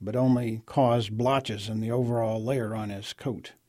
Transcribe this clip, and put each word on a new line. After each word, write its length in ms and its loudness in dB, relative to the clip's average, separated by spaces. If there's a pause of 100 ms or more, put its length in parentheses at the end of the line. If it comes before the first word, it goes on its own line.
but 160 -4
only 480 2
caused 520 2
blotches 520 0
in 100 -4
the 120 -2
overall 520 0
layer 320 -2
on 140 -6
his 240 -10
coat. 400 -8 (160)